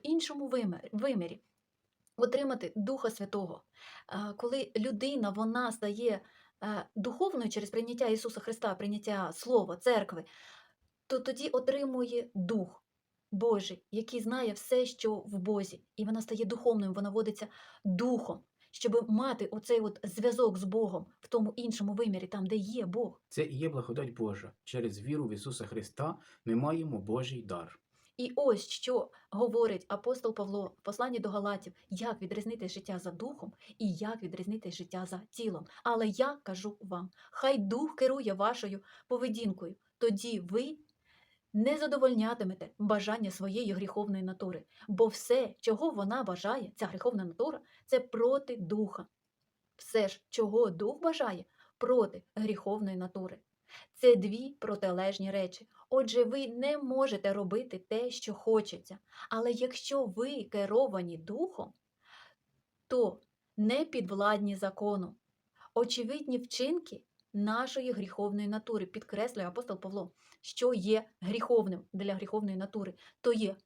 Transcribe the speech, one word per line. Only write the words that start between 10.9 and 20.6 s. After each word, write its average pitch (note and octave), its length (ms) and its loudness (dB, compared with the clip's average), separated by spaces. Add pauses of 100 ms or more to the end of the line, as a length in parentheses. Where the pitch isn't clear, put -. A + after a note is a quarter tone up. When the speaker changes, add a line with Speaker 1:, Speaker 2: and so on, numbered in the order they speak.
Speaker 1:
то C4 120 0
тоді C4+ 300 -4
отримує B3+ 840 0
Дух F#3 500 -2 (480)
Божий, G3+ 600 2
який A3+ 280 -4
знає A3+ 340 0
все, B3 320 2
що A3 300 -2
в G3+ 240 -6
Бозі. G3 420 -2 (140)
І G#3+ 100 -2
вона A3 160 0
стає A3+ 240 -2
духовною, A3 480 2
вона G3+ 160 -2
водиться G#3+ 380 -2 (380)
Духом, G#3+ 540 2 (320)
щоб A3+ 380 2
мати A#3 360 2
оцей A3+ 340 2
от G#3+ 240 -2
зв'язок A3 540 4
з F#3 60 -6